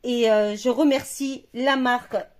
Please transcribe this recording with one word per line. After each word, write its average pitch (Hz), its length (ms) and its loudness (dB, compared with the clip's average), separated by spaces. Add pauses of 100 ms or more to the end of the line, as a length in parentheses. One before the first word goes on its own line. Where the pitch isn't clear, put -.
Et, 240 240 2
euh, 208 240 2
je 208 140 -4
remercie 269 840 0
la 262 220 0
marque 247 400 -2 (240)